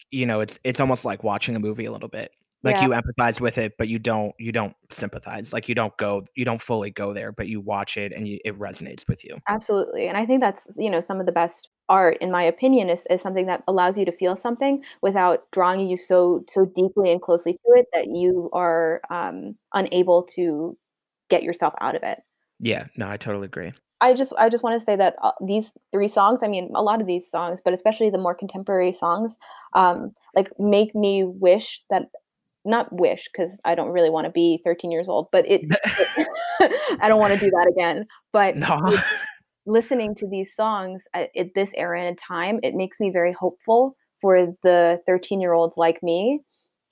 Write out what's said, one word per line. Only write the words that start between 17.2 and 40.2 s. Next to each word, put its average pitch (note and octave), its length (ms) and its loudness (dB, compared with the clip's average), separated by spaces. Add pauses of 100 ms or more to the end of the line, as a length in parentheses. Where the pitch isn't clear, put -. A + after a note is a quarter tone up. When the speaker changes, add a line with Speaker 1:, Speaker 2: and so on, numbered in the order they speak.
Speaker 2:
closely E3+ 320 0
to F3+ 60 -10 (200)
it - 140 0
that E3 200 0
you F3+ 400 0
are, E3 560 0
um, F3+ 460 -8 (180)
unable F3+ 500 4 (120)
to E3 420 -4 (520)
get F3 140 2
yourself E3+ 380 -2
out C3 140 -4
of D#3+ 80 -6
it. - 160 -6 (400)
Speaker 1:
Yeah, - 280 -4 (100)
no, G#2+ 120 -6
I G2+ 80 -8
totally G2+ 280 -6
agree. F2+ 280 -12 (280)
Speaker 2:
I B3+ 120 6
just, C4 240 -2
I A3+ 120 6
just A#3 140 -2
wanna A#3 160 0
say A3 160 0
that, F#3+ 260 2
uh, - 100 2 (140)
these G#3+ 280 -2 (180)
three G3+ 160 0
songs, G#3+ 360 2
I A3 40 0
mean, F#3 280 -4
a - 80 0
lot A3 180 0
of G3 60 -4
these F3+ 220 -4
songs, F3 340 -6
but F3+ 100 0
especially G#3+ 360 0
the F#3+ 80 -2
more F3+ 180 -2
contemporary F#3 580 -2
songs, F#3+ 440 -2 (360)
um, F#3 400 2 (220)
like, F#3+ 220 2
make G#3 380 2
me G3 300 0
wish F#3+ 640 0
that, F#3 140 0 (640)
not A3+ 280 -2
wish, - 420 0
'cause F#3+ 300 -6
I E3+ 100 2
don't D#3+ 160 -4
really E3+ 180 4
wanna D#3+ 220 -2
be E3+ 320 2
thirteen E3+ 280 -2
years E3+ 180 -4
old, D#3+ 220 -2
but F#3 160 4
it, G3 220 2
Speaker 1:
<laughs> - 600 0 (300)
Speaker 2:
<laughs> A#4+ 420 0
I G#3+ 80 4
don't A3 100 6
wanna G3+ 180 4
do G3+ 140 4
that F3 180 4
again, F3 360 0 (280)
but G3 300 4
Speaker 1:
<laughs> D3+ 160 0
No. - 0 - (100)
Speaker 2:
l-, G3 100 4 (680)
listening A3+ 500 0
to G#3 120 -8